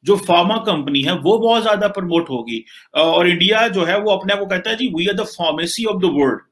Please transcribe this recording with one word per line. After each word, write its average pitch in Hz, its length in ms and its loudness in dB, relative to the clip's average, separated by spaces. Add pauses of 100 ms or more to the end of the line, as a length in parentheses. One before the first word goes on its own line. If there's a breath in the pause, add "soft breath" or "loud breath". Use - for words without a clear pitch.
जो 196 120 4
फार्मा 190 400 2
कंपनी 143 460 -2
है, 160 100 0
वो 180 260 2
बहुत 226 240 2
ज्यादा 208 260 2
प्रमोट 170 420 -2
होगी। 117 340 -8 (300 loud breath)
अ, 151 60 0
और 165 280 2
इंडिया 202 400 2
जो 185 160 -2
है, 180 140 0
वो 208 140 0
अपने 190 200 -2
आप 202 60 0
को 196 80 -6
कहता 190 240 -4
है, 226 60 -4
"जी, 226 180 -4
we 175 160 -2
are 202 120 -4
the - 60 -6
pharmacy 170 680 -4
of 185 100 -2
the 160 120 2
world।" 131 220 2 (140)